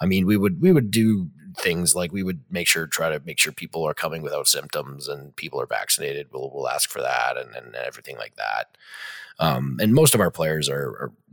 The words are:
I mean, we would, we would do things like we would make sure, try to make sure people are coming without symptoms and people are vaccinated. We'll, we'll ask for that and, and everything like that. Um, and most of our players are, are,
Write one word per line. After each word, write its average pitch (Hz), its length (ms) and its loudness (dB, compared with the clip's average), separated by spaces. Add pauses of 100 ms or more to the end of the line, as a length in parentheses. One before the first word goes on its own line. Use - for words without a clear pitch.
I 85 60 0
mean, 95 200 4
we 104 100 6
would, 95 260 2
we 185 100 8
would 123 180 6
do 107 380 4 (300)
things 85 380 2
like 87 160 -2
we 98 100 -4
would 90 180 -4 (100)
make 87 180 -2
sure, 82 180 2
try 80 240 0
to 76 160 -2
make 78 120 -10
sure 78 140 2
people 80 320 -6
are 78 100 0
coming 80 280 -4
without 73 240 -2
symptoms 69 640 -4
and 71 280 -10
people 69 240 -6
are 65 60 -4
vaccinated. 71 640 -2
We'll, 65 220 -8
we'll 67 140 -4
ask 69 220 -2
for - 120 -8
that 64 340 -2
and, 60 200 -10
and 60 180 -16
everything 64 440 -10
like 55 180 -12
that. 53 400 -6 (600)
Um, 67 420 0
and 107 140 4
most 151 200 8
of 110 60 4
our 87 100 4
players 78 380 -2
are, 69 220 -4
are, 64 220 -10 (200)